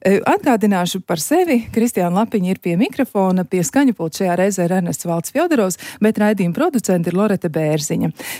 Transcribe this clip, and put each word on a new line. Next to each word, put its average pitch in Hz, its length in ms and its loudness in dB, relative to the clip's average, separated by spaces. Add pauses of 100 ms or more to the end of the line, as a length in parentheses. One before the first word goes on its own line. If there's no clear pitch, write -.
E, 202 160 4
atgādināšu 208 840 0
par 175 100 -4
sevi. 285 560 0
Kristiāna 208 400 0
Lapiņa 196 380 0
ir 190 80 -4
pie 170 180 -2
mikrofona, 190 720 0
pie 180 160 0
skaņu 269 300 2
pulta 160 240 -8
šajā 180 180 0
reizē 190 280 0
ir 170 80 0
Ernests 170 340 -2
Valds 170 260 -4
Fjodorovs, 262 460 0 (240)
bet 214 160 2
raidījuma 202 340 2
producente 208 560 0
ir 170 80 -2
Loreta 202 320 0
Bērziņa. 160 640 -2 (260)